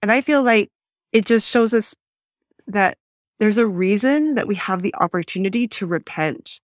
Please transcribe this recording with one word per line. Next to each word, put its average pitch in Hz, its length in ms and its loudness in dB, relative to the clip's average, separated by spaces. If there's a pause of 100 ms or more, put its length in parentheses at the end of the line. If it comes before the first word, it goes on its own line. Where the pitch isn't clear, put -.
And 208 120 0
I 254 80 2
feel 285 240 2
like 226 260 2 (420)
it 226 120 4
just 226 260 2
shows 233 240 2
us 220 200 -2 (720)
that 196 280 0 (440)
there's 214 180 4
a 233 80 4
reason 220 680 0
that - 100 -2
we 208 80 -2
have 185 280 -6
the 196 120 -4
opportunity 190 720 -2
to - 180 -8
repent - 840 -6